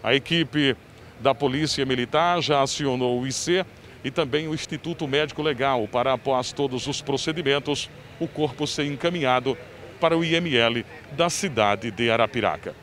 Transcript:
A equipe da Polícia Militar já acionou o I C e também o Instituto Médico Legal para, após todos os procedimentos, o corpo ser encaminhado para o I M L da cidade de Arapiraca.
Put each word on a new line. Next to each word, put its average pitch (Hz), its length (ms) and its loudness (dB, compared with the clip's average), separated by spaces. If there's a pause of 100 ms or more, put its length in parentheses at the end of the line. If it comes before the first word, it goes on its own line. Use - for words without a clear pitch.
A 113 120 2
equipe 143 600 2 (440)
da 110 140 4
Polícia 143 520 0
Militar 151 560 2
já 139 180 2
acionou 127 600 0
o 131 60 -4
I 135 60 -4
C 180 320 0 (380)
e 139 80 -4
também 151 380 -2
o 151 60 -2
Instituto 160 540 -6
Médico 147 320 0
Legal 135 480 0
para, 127 240 2
após 127 400 0
todos 131 340 -2
os 143 140 -4
procedimentos, 139 880 -2 (320)
o 165 80 -2
corpo 147 380 -2
ser 147 180 -2
encaminhado 139 720 0 (420)
para 165 180 4
o 170 80 2
I 160 100 2
M 165 220 0
L 117 280 4 (280)
da 165 180 2
cidade 113 600 2
de 117 200 0
Arapiraca. 107 720 0